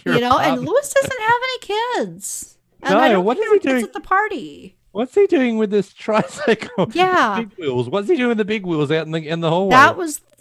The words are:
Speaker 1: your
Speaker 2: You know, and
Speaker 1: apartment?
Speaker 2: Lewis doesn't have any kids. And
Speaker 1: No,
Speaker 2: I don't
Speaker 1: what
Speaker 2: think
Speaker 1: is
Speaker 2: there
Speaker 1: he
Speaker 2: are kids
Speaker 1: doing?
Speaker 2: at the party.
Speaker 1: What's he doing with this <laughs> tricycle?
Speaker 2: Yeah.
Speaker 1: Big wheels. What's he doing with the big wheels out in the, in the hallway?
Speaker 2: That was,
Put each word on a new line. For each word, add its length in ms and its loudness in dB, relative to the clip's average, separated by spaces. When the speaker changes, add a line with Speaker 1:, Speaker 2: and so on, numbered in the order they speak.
Speaker 1:
your 120 0
Speaker 2:
You 60 2
know, 180 0
and 60 0
Speaker 1:
apartment? 100 -6
Speaker 2:
Lewis 260 0
doesn't 280 0
have 220 2
any 160 -6
kids. 1000 -6
And 140 0
Speaker 1:
No, 40 4
Speaker 2:
I 100 4
don't 140 2
Speaker 1:
what 140 -2
Speaker 2:
think 80 -4
Speaker 1:
is 60 -4
Speaker 2:
there 20 6
Speaker 1:
he 40 6
Speaker 2:
are 40 -2
kids 120 0
Speaker 1:
doing? 120 0
Speaker 2:
at 80 -12
the 140 -12
party. 680 -4
Speaker 1:
What's 220 -6
he 100 6
doing 320 2
with 140 0
this 220 0
<laughs> 120 -20
tricycle? 580 -2
Speaker 2:
Yeah. 480 2
Speaker 1:
Big 180 -8
wheels. 320 -2
What's 200 -2
he 80 2
doing 100 0
with 120 0
the 40 0
big 220 -4
wheels 260 0
out 140 0
in 80 -8
the, 120 -4
in 140 -4
the 100 0
hallway? 220 2
Speaker 2:
That 240 6
was, 240 -6